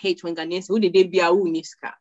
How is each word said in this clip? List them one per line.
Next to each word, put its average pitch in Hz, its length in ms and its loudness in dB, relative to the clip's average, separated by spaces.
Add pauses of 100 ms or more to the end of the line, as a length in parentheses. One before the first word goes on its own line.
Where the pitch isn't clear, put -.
hate 185 180 -4
when 170 140 -6
Ghanaians 170 280 -6
say, 190 100 -4
"Who 226 60 0
did 180 120 2
they 185 120 6
be 180 160 -2
a 175 100 2
uniska?" 165 720 -2